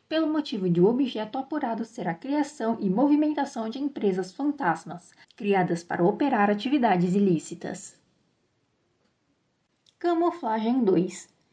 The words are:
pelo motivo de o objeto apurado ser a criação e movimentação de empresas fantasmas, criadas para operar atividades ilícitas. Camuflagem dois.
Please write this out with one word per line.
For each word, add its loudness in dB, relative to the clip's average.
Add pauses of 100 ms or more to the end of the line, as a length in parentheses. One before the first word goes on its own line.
pelo 0
motivo -2
de 4
o 8
objeto -2
apurado -4
ser -8
a -2
criação -4
e 0
movimentação 0
de -10
empresas -2
fantasmas, -4 (260)
criadas 2
para -2
operar 2
atividades 2
ilícitas. -2 (2000)
Camuflagem 0
dois. 0 (240)